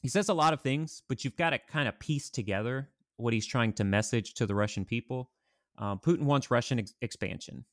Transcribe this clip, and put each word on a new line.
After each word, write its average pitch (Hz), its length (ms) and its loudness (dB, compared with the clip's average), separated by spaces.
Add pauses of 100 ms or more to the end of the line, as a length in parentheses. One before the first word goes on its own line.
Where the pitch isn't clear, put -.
he 135 60 -6
says 202 220 2
a 202 40 4
lot 160 200 6
of - 80 -4
things, 147 460 -2
but - 160 -6
you've 131 120 -6
gotta 165 240 0
kinda 143 340 -2
piece - 360 -4
together 113 600 -2 (280)
what 120 160 0
he's 107 140 2
trying 113 260 2
to 107 100 0
message 101 520 2
to 117 100 0
the 101 100 -2
Russian 104 300 0
people. 127 460 -6 (460)
Uh, 101 180 -4
Putin 165 280 2
wants 139 280 2
Russian 120 280 2
ex-, 101 220 -6
expansion. - 720 -8